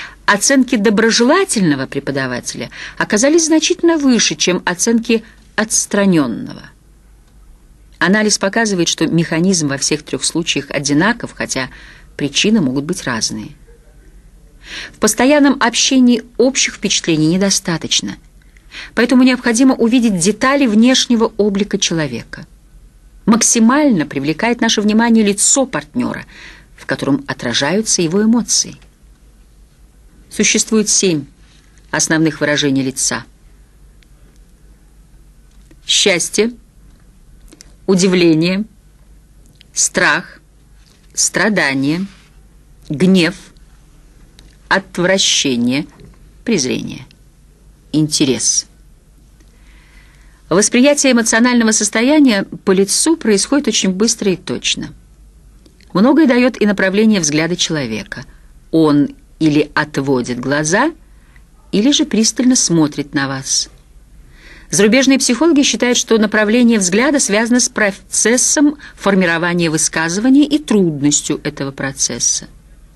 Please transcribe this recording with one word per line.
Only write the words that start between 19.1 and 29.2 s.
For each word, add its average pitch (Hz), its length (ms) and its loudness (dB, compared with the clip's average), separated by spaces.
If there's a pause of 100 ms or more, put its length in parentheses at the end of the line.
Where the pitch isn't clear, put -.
необходимо 254 520 4
увидеть 233 440 2
детали 254 480 2
внешнего 226 720 2
облика 202 400 -2
человека. 151 680 -6 (800)
Максимально 226 800 2
привлекает 156 560 -4
наше 220 200 0
внимание 220 420 4
лицо 202 420 0
партнёра, - 600 -6 (520)
в - 80 -20
котором 139 420 -4
отражаются 143 720 -4
его 175 220 -2
эмоции. 220 520 -2 (1500)